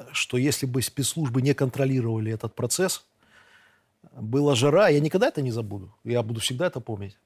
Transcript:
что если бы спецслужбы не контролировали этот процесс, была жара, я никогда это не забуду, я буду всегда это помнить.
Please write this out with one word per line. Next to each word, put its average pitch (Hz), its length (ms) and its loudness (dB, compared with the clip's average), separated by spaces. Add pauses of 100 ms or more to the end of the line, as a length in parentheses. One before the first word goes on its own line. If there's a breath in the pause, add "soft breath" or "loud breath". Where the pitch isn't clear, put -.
(120)
что - 240 -4
если 139 300 0
бы 127 160 -2
спецслужбы 131 580 -2
не 139 140 4
контролировали 123 800 0
этот 110 220 -8
процесс, - 520 -2 (1080 soft breath)
была 135 420 2
жара, 147 340 6
я 147 120 6
никогда 185 280 2
это 156 120 -4
не 127 120 -2
забуду, 101 420 -8 (100)
я 120 180 0
буду 113 180 -6
всегда 127 260 -2
это 131 140 -4
помнить. 101 460 -10